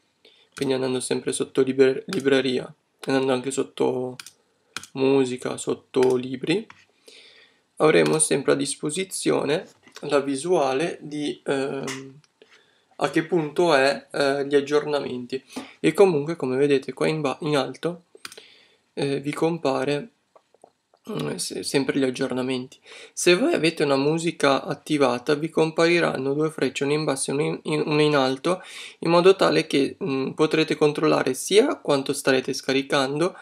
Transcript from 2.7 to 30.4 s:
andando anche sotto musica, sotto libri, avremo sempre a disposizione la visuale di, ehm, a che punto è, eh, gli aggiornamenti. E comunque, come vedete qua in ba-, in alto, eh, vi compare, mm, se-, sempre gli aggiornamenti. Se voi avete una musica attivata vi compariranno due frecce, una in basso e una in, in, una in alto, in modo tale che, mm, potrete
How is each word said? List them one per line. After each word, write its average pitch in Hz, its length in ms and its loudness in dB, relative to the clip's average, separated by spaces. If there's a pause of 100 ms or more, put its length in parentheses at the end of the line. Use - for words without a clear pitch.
andando 135 280 2
anche 127 180 -4
sotto 131 640 -2 (800)
musica, 131 640 0
sotto 127 580 0
libri, 131 500 -4 (1120)
avremo 156 400 4
sempre 143 360 0
a - 20 -2
disposizione 147 1120 -4 (340)
la 143 180 0
visuale 139 840 -2
di, 147 440 -8
ehm, 135 760 -6 (760)
a 143 160 -2
che 160 140 2
punto 160 500 2
è, 135 360 2
eh, 139 360 0
gli 143 80 2
aggiornamenti. 139 880 -2 (360)
E 156 140 0
comunque, 165 420 4
come 131 220 -4
vedete 139 360 2
qua 151 140 -2
in 156 140 -2
ba-, 135 200 -2
in 147 160 0
alto, 139 480 -4 (880)
eh, 139 260 -2
vi 143 140 -6
compare, 147 800 -2 (1000)
mm, 151 240 -6
se-, - 280 -8
sempre 143 360 -2
gli 135 40 2
aggiornamenti. 127 760 -4 (320)
Se - 240 4
voi 277 180 0
avete 165 300 0
una 139 140 2
musica 151 680 0
attivata 139 720 0
vi 156 140 -4
compariranno 160 840 0
due 151 160 0
frecce, 139 360 -2
una 143 80 0
in 151 100 0
basso 147 280 -4
e - 20 -2
una 143 100 0
in, 160 200 -4
in, 151 220 -2
una 151 160 2
in 151 140 4
alto, 135 480 0 (360)
in - 100 -2
modo 175 260 6
tale 160 320 2
che, - 340 0
mm, 135 280 -2
potrete 156 460 2